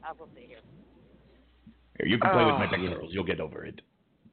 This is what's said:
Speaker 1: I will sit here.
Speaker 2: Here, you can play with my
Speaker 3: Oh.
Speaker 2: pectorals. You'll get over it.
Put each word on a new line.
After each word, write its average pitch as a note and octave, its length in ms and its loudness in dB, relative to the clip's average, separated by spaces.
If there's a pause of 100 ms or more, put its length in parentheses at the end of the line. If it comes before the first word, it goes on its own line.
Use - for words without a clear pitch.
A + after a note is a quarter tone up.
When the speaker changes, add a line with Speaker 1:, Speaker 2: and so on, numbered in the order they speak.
Speaker 1:
I D#3 80 -10
will D#3 240 -18
sit B2+ 120 -20
here. A#2+ 120 -20 (1400)
Speaker 2:
Here, - 100 -2
you B2 120 2
can F#3 120 4
play E3+ 120 6
with D3 120 6
my - 100 2
Speaker 3:
Oh. - 40 -2
Speaker 2:
pectorals. F2+ 440 -4
You'll F#2+ 100 -2
get E2+ 160 -2
over D#2 260 -8
it. - 140 -14 (540)